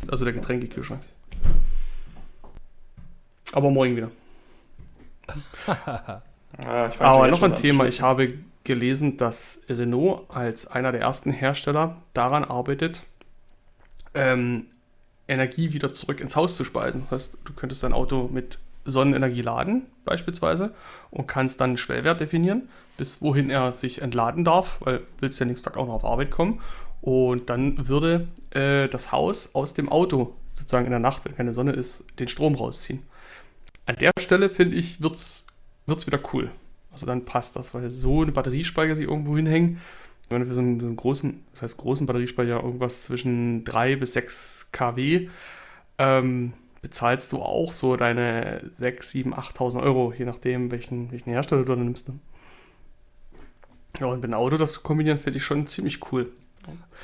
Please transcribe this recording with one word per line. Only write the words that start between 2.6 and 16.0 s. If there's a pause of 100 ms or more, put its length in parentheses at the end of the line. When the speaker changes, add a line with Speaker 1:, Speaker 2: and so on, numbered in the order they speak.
Speaker 1:
Aber
morgen
wieder. (1160)
Speaker 2:
<laughs> (360)
Speaker 3:
Ja,
ich
fang
schon
Speaker 1:
Aber
Speaker 3:
jetzt
Speaker 1:
noch
Speaker 3:
schon
Speaker 1:
ein
Speaker 3:
ans
Speaker 1:
Thema,
Speaker 3:
Schwitzen.
Speaker 1:
ich
habe (300)
gelesen,
dass
Renault
als
einer
der
ersten
Hersteller (180)
daran
arbeitet, (1120)
ähm, (640)
Energie
wieder
zurück